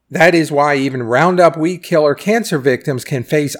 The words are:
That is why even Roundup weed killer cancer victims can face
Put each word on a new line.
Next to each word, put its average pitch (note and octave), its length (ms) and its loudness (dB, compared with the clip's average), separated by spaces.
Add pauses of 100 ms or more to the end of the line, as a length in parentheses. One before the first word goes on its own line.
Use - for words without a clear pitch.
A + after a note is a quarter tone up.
(120)
That E3+ 240 4
is D#3 160 0
why C#3+ 240 2
even C3+ 280 -4
Roundup D#3+ 540 2
weed E3+ 260 -4
killer D3+ 300 2
cancer G#3 460 -2
victims B2+ 460 -2
can C3 180 -6
face D3 360 -2